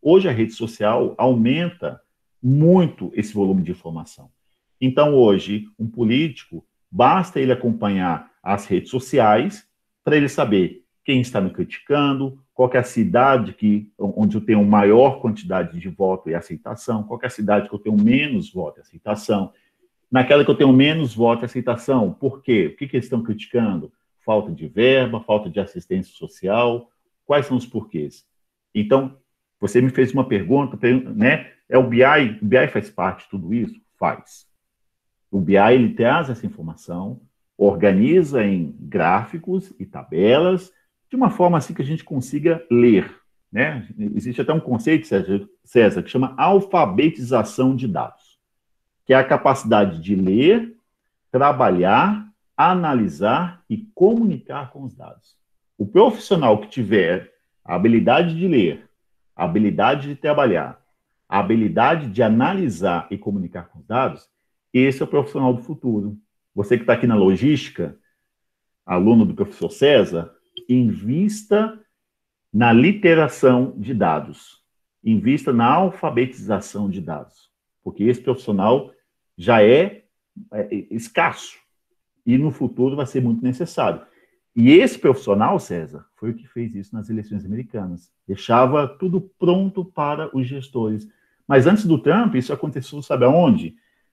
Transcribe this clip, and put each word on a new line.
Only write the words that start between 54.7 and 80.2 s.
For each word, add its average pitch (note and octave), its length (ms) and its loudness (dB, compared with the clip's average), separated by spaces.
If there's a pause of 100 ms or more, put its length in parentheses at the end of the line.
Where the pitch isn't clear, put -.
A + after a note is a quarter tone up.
com C#3 140 -18
os B2 100 -16
dados. - 420 -20 (400)
O G3+ 80 -6
profissional F3+ 760 2
que - 80 -16
tiver F#2+ 640 -2 (320)
a E2+ 100 -8
habilidade A#2 640 2
de F3+ 80 -4
ler, G#2 420 0 (460)
a F2 100 -6
habilidade G#2+ 640 -2
de C#3+ 60 -10
trabalhar, B2+ 640 -2 (480)
a G2 120 -2
habilidade A2+ 680 0
de G#2+ 140 -2
analisar A2 880 0
e G2 80 -8
comunicar F2 500 -8
com E2 120 -20
os - 60 -20
dados, A#2+ 420 -6 (440)
esse C3 300 0
é - 20 -2
o - 40 -12
profissional C#3 440 -2
do A#2+ 100 -4
futuro. G#2 540 -6 (380)
Você G2+ 240 0
que A2 60 -6
tá B2+ 80 2
aqui A#2 140 0
na A#2 100 2
logística, G#2+ 840 0 (880)
aluno G2+ 380 4
do E2+ 100 -2
professor - 360 -6
César, G#2 600 2 (360)
invista C3 1120 -2 (720)
na A#2 200 2
literação C#3 1040 4
de A2+ 180 -8
dados, D#2 680 -4 (400)
invista A#2 500 0
na A#2 140 2
alfabetização A#2+ 1200 -2
de F#3+ 100 -8
dados, - 500 -14 (320)
porque F#2+ 220 -8
esse B2 160 0
profissional A#2 720 -2 (460)
já G#2+ 240 4
é, D3 420 4 (480)